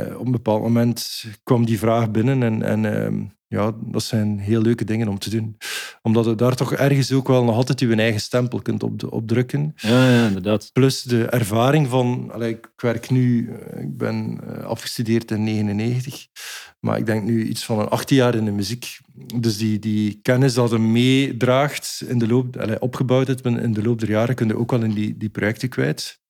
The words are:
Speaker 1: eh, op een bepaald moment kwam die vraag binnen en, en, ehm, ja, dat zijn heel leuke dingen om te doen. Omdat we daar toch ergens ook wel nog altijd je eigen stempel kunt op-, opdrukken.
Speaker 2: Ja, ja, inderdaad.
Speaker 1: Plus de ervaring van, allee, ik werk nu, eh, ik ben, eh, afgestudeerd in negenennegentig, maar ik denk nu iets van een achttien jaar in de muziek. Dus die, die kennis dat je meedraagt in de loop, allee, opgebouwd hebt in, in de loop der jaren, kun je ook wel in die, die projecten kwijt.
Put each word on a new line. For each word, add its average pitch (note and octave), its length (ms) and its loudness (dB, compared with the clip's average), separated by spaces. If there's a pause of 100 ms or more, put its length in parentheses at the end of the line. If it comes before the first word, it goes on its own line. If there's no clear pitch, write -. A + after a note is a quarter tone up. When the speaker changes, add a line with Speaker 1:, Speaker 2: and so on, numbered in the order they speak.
Speaker 1:
eh, - 100 -10
op A2+ 60 -8
een B2+ 60 0
bepaald A2 300 0
moment A#2 640 0 (200)
kwam A#2 220 4
die A2+ 140 0
vraag A2+ 320 2
binnen A#2 320 2
en, A2 200 0
en, G#2+ 220 0 (180)
ehm, G#2 180 -2 (260)
ja, G#2+ 240 0 (100)
dat A2 220 -4
zijn G#2 360 0
heel G#2+ 220 2
leuke A#2 220 2
dingen A2 240 -2
om G2 120 -2
te - 100 -8
doen. A2 280 -4 (440)
Omdat A2+ 240 4
we A2+ 100 2
daar A#2+ 200 2
toch - 180 -2
ergens C3+ 380 2
ook C3 160 2
wel B2+ 160 4
nog A#2 120 2
altijd B2 240 2
je A#2 160 2
eigen G#2+ 260 2
stempel B2 400 -2
kunt G#2+ 220 -4
op-, G#2+ 280 -6
opdrukken. B2 640 -2
Speaker 2:
Ja, B2 360 4
ja, A#2 160 6
inderdaad. G2+ 460 0
Speaker 1:
Plus C3 280 4
de A#2+ 240 0
ervaring B2 600 2
van, B2 460 0
allee, A#2 160 -4
ik A2+ 260 -10
werk A#2 340 -4
nu, B2 440 2
eh, - 280 -12
ik - 160 -8
ben, A2 500 -4
eh, - 160 -10
afgestudeerd A2+ 680 -4
in G#2+ 120 0
negenennegentig, A2 840 -2 (520)
maar - 180 -2
ik A2+ 80 -2
denk A2 180 0
nu A2 240 0
iets A2 180 -6
van A2+ 140 0
een G#2 100 -2
achttien A2+ 280 2
jaar B2 180 4
in A2 100 0
de G#2 60 -2
muziek. G2+ 460 -6 (380)
Dus A2+ 220 0
die, G#2+ 220 0
die G#2+ 420 -2
kennis B2+ 320 4
dat A#2+ 160 2
je A#2 100 2
meedraagt B2+ 1300 2
in B2+ 100 -2
de A#2 100 2
loop, B2 300 0
allee, G#2 240 -4
opgebouwd B2+ 460 0
hebt B2+ 180 -4
in, A#2+ 140 0
in A2+ 140 0
de G#2 100 0
loop A#2 160 0
der A2 100 -2
jaren, A2+ 260 2
kun A#2 120 0
je G#2+ 100 0
ook A#2 140 -2
wel A#2+ 120 2
in A2 100 0
die, G#2 240 -2
die A2 120 -6
projecten A2+ 400 -2
kwijt. - 500 -4 (100)